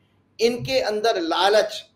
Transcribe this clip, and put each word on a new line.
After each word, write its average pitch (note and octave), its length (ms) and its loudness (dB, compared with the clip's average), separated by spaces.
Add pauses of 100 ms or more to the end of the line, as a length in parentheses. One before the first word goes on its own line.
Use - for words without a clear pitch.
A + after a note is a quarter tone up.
(400)
इनके A#3+ 400 0
अंदर G#3+ 400 -2
लालच, F3 640 0 (100)